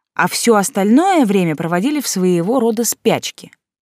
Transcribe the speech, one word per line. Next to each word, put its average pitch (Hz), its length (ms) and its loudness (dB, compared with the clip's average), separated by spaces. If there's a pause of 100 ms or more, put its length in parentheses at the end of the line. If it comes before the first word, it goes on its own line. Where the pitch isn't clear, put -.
(140)
а 175 140 0
всё - 260 0
остальное 233 720 2
время 180 300 0
проводили 185 440 -2
в - 60 -8
своего 185 540 0
рода 226 240 0
спячке. - 640 -4 (320)